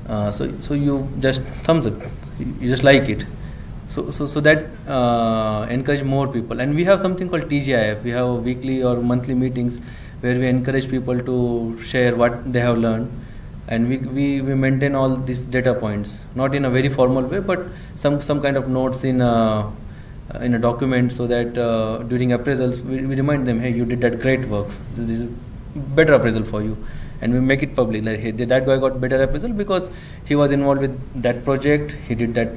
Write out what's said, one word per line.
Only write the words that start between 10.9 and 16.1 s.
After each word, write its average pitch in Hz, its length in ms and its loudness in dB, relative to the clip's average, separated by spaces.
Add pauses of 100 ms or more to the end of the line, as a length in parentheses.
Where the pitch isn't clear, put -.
to 120 640 -2
share 123 320 2
what 120 380 2
they 123 80 2
have 120 180 2
learned. 117 320 0 (600)
And 117 180 2
we, 131 100 0
we, 139 420 0
we 135 140 0
maintain 135 400 2
all 131 200 2
these 123 260 -4
data 127 340 2
points, 104 440 -4 (160)